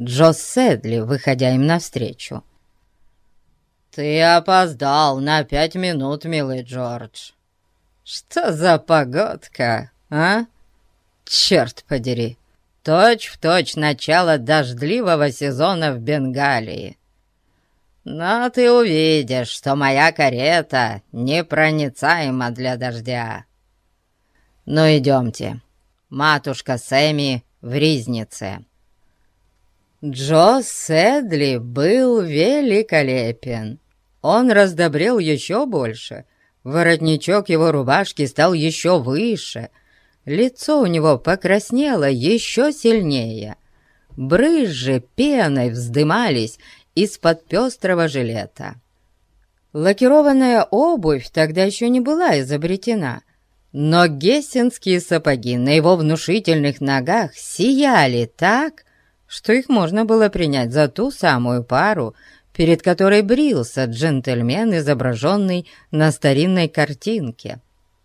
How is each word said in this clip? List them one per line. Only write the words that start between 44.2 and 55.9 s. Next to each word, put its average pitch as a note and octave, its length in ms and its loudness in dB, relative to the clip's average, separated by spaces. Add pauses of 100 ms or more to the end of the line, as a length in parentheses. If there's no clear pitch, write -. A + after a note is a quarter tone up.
пеной F3 540 0
вздымались B2+ 880 -2 (360)
из-под E3+ 500 0
пестрого F#3 640 -2
жилета. A#2 640 -8 (960)
Лакированная B3+ 920 4
обувь G3 680 0
тогда D#3+ 320 2
ещё G#3 240 -2
не B3 140 2
была D4 400 2
изобретена — D#3+ 800 -4 (500)
но D#3 320 4
гессенские F#3+ 960 0
сапоги C3+ 560 -2
на C3 180 2
его D#3+ 200 4